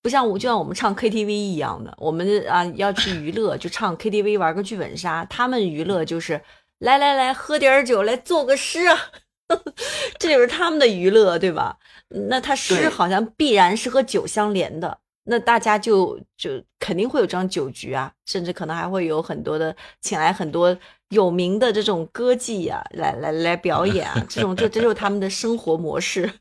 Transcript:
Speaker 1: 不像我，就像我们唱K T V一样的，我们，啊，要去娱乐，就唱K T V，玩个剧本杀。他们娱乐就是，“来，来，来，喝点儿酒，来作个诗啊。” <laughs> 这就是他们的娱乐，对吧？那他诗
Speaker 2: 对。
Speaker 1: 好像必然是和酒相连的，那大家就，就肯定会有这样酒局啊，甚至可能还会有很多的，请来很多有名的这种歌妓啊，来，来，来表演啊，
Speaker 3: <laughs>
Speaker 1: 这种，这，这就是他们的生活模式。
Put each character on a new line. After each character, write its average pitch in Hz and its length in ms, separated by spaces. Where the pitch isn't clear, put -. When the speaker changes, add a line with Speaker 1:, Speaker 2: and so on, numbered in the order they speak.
Speaker 1:
不 233 60
像 254 200
我， 196 100
就 247 100
像 214 100
我 165 40
们 147 120
唱 196 200
K 226 140
T 214 160
V 208 80
一 202 240
样 123 260
的， - 160
我 156 140
们， 190 360
啊， 175 160
要 202 160
去 190 280
娱 151 120
乐， 202 240
就 175 140
唱 185 260
K 220 140
T 208 120
V， 208 140
玩 165 180
个 202 80
剧 202 140
本 160 200
杀。 165 280
他 247 240
们 226 200
娱 151 140
乐 175 220
就 165 160
是 151 200
，“来， 269 200
来， 285 180
来， 262 180
喝 302 240
点 269 140
儿 269 120
酒， 226 200
来 233 120
作 294 300
个 269 100
诗 339 300
啊。” 330 100
<laughs> 480 680
这 349 100
就 285 100
是 240 80
他 330 240
们 311 80
的 277 80
娱 190 240
乐， 196 280
对 180 120
吧？ 117 260
那 254 120
他 277 140
诗 - 220
Speaker 2:
对。 311 120
Speaker 1:
好 180 200
像 196 160
必 294 160
然 190 240
是 240 140
和 262 120
酒 - 240
相 208 280
连 160 240
的， 175 220
那 233 140
大 233 200
家 214 200
就， 202 420
就 135 260
肯 - 180
定 214 120
会 285 100
有 196 80
这 180 100
样 185 120
酒 160 220
局 - 220
啊， 135 200
甚 175 180
至 175 80
可 165 140
能 165 100
还 170 120
会 185 180
有 156 140
很 151 220
多 - 160
的， 247 160
请 - 160
来 165 120
很 175 220
多 175 260
有 190 220
名 180 280
的 233 140
这 214 100
种 180 300
歌 247 220
妓 214 360
啊， - 200
来， 151 260
来， 151 160
来 165 240
表 170 300
演 196 220
啊， 117 160
Speaker 3:
<laughs> - 40
Speaker 1:
这 - 140
种， 185 120
这， 220 140
这 220 140
就 240 60
是 214 60
他 208 140
们 202 100
的 190 120
生 226 260
活 165 200
模 156 220
式。 185 320